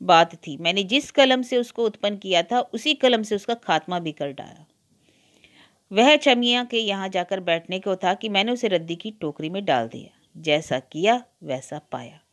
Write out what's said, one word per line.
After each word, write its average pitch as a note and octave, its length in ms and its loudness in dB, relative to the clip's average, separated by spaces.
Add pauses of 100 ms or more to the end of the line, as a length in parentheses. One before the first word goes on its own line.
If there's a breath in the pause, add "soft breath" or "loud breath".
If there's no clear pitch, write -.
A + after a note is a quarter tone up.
बात E3+ 320 6
थी। D3+ 220 -12
मैंने F3 260 0
जिस B3 280 -2
कलम C4 320 4
से B3 140 -2
उसको A#3+ 300 -2
उत्पन्न G#3 300 -4
किया F#3 260 2
था, A#3+ 180 0
उसी C#4+ 340 -2
कलम B3 280 4
से G#3+ 120 -4
उसका A3 200 -4
खात्मा F3+ 440 -2
भी E3 140 -6
कर C#3+ 200 -6
डाला। - 340 -18 (1300 soft breath)
वह B3+ 240 4
छमिया B3 480 2
के A#3+ 140 -4
यहाँ G3 300 -4
जाकर F#3+ 320 -4
बैठने F3 380 -2
को F#3+ 180 -2
था F#3 180 0
कि A3 140 -8
मैंने G#3 240 0
उसे A#3+ 160 0
रद्दी E3 280 -2
की A3 140 -12
टोकरी D#3 380 -8
में F#3+ 160 -8
डाल B2+ 240 2
दिया। - 300 -18 (180)
जैसा D#3 420 0
किया G#3+ 460 0 (180)
वैसा D3 360 -8
पाया। C3+ 420 -14 (120)